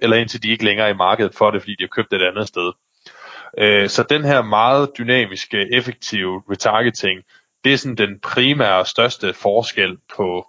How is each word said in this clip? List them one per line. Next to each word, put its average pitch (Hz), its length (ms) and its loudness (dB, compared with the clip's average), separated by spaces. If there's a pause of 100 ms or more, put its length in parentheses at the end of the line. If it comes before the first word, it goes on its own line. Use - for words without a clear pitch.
eller 113 140 4
indtil 113 260 -2
de 110 80 -2
ikke 113 140 -2
længere 107 220 2
er 104 80 2
i - 20 -12
markedet 95 380 0
for 107 160 2
det, 101 120 -2
fordi 104 100 -10
de 92 100 -8
har 90 60 -6
købt - 240 -4
et 95 100 0
andet 95 260 -2
sted. 90 240 -4 (840)
Øh, 104 300 4
så - 140 0
den 151 220 0
her 139 180 4
meget 123 560 2
dynamiske, 110 720 -2
effektive 101 800 -4
retargeting, 107 680 0 (440)
det 135 80 4
er 135 40 2
sådan 127 200 -6
den 101 260 -2
primære 127 560 2
og 92 80 0
største 113 460 -2
forskel 101 640 -2 (200)
på 92 320 -4